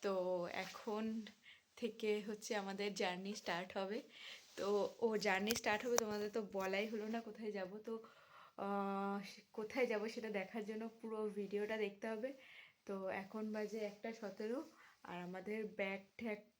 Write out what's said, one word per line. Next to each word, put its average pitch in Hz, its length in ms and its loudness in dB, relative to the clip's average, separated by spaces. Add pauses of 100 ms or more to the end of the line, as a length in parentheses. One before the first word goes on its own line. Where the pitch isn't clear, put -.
তো 185 520 4
এখন 220 680 -2 (520)
থেকে 214 460 2
হচ্ছে 214 340 -2
আমাদের 202 380 0
জার্নি 190 400 2
স্টার্ট 185 440 -2
হবে। 202 240 0 (540)
তো 196 440 4
ও 220 180 6
জার্নি 202 340 6
স্টার্ট 214 340 2
হবে, 240 120 4
তোমাদের 208 320 2
তো 220 120 -2 (120)
বলাই 196 340 2
হলো 214 200 -2
না 226 140 0
কোথায় 214 300 -6
যাব। 190 260 -4
তো, 226 260 -6 (540)
আহ, 196 680 2 (280)
কোথায় 226 340 2
যাব 214 200 2
সেটা 220 220 -2
দেখার 202 360 0
জন্য 220 240 -4 (120)
পুরো 220 280 0
ভিডিওটা 202 480 0
দেখতে 208 300 0
হবে। 226 260 0 (520)
তো 196 220 -2
এখন 202 460 -2
বাজে 214 260 0
একটা 214 340 -4
সতেরো, 226 580 -2 (320)
আর - 160 -8
আমাদের 185 480 -4
ব্যাগ 196 340 0 (160)
ট্যাগ 214 200 -2 (220)